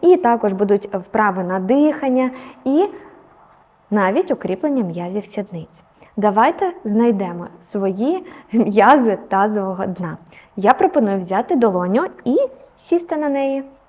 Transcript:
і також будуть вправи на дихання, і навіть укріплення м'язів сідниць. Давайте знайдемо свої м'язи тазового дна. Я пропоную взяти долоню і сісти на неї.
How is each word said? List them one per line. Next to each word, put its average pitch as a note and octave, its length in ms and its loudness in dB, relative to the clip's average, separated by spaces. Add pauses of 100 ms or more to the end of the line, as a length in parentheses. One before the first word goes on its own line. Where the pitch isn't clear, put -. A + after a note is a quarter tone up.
і F4 160 6
також A#3 360 0
будуть G3+ 420 0
вправи F#3+ 480 -2
на F#3 160 -4
дихання, C4 720 0 (320)
і D4 220 2 (1040)
навіть G#3 400 0
укріплення B3+ 520 -2
м'язів F3 420 -8
сідниць. - 580 -12 (340)
Давайте B3 560 2 (100)
знайдемо G3+ 640 0 (140)
свої G#3 640 -4 (260)
м'язи A3 680 4 (120)
тазового F#3+ 560 0
дна. F3 320 -6 (380)
Я G3+ 180 4
пропоную C4+ 440 2
взяти F#3+ 380 -2
долоню G#3 500 0 (200)
і C4 120 2 (400)
сісти E4+ 400 -2
на D4+ 120 -2
неї. C#4 340 -2 (260)